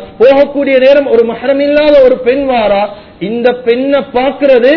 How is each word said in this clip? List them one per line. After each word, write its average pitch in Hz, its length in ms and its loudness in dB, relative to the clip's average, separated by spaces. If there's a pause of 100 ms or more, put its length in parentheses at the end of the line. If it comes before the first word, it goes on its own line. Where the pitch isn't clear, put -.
(200)
போகக்கூடிய 277 600 2
நேரம் 277 280 2
ஒரு 233 180 2
மஹரம் 254 340 -4
இல்லாத 294 440 2
ஒரு 254 140 4
பெண் 262 280 -2
வாரா, 208 380 -2 (360)
இந்த 233 340 -2
பெண்ணை 262 460 -2 (140)
பார்க்கிறது 262 640 0